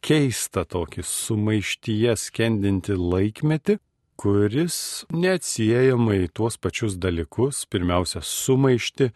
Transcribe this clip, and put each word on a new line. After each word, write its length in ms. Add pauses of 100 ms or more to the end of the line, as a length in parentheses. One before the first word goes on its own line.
keistą 640
tokį 380
sumaištyje 1120
skendintį 840
laikmetį, 800 (420)
kuris 580 (300)
neatsiejamai 1200
tuos 300
pačius 420
dalykus, 680
pirmiausia, 560
sumaištį, 920